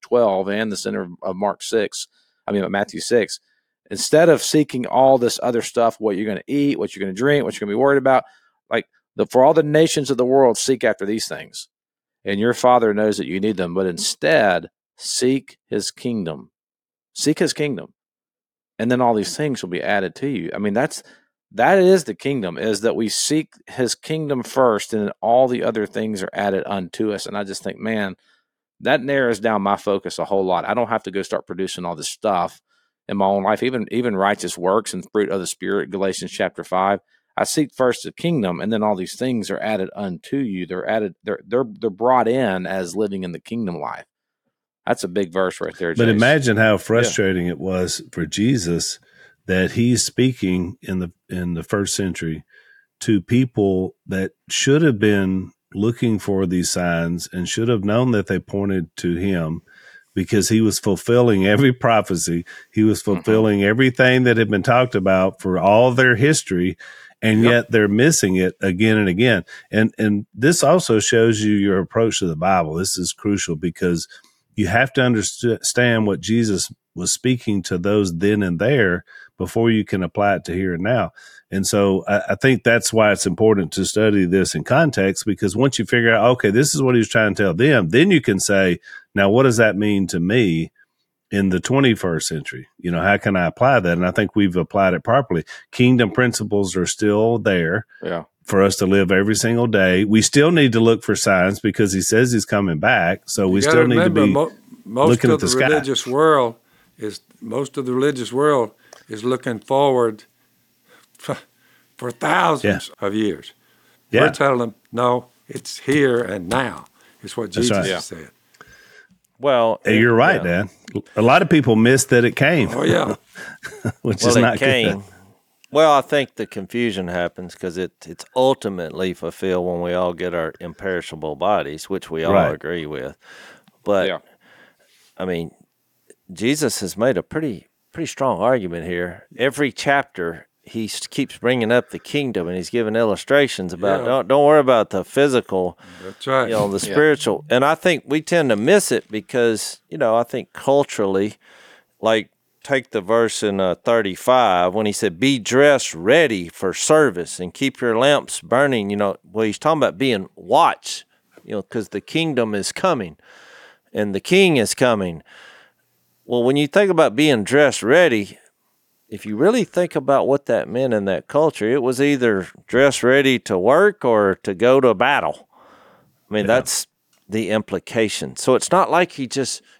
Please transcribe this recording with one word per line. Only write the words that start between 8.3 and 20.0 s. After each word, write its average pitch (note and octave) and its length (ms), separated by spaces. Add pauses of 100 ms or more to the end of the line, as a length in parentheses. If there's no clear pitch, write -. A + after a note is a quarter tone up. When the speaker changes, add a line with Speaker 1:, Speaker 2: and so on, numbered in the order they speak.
Speaker 1:
like, A2+ 160 (300)
the, G#2+ 100
"For B2+ 180
all D#3 100
the D#3+ 80
nations D3+ 480
of C3+ 80
the B2+ 80
world B2+ 320
seek B2+ 260
after G#2+ 220
these G#2+ 220
things." - 400 (600)
And G2+ 100
your A#2 160
Father A#2+ 380
knows G#2 240
that F2 100
you F2+ 140
need G#2 160
them, F2+ 180
but F#2+ 120
instead G2+ 840 (280)
seek - 600 (100)
his G#2+ 240
kingdom. F2 600 (640)
Seek - 240
his D#3+ 160
kingdom. D3 400 (840)
And A2+ 120
then B2+ 100
all A#2+ 140
these G2+ 220
things D3 260
will F2+ 80
be A2 120
added G2 340